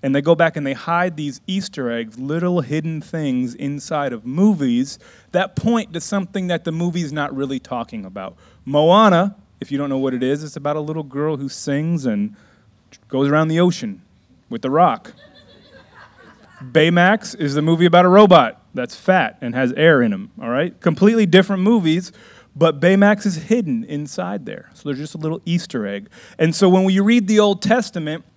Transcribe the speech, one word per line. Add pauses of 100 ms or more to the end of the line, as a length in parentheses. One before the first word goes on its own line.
And
they
go
back
and
they
hide
these
Easter
eggs,
little
hidden
things
inside
of
movies (320)
that
point
to
something
that
the
movie's
not
really
talking
about. (280)
Moana, (240)
if
you
don't
know
what
it
is,
it's
about
a
little
girl
who
sings
and (720)
goes
around
the
ocean (480)
with
the
rock. (1500)
Baymax
is
the
movie
about
a
robot (140)
that's
fat
and
has
air
in
him, (100)
all
right?
Completely
different
movies, (460)
but
Baymax
is
hidden
inside
there.
So
there's
just
a
little
Easter
egg. (320)
And
so
when
we
read
the
Old
Testament (120)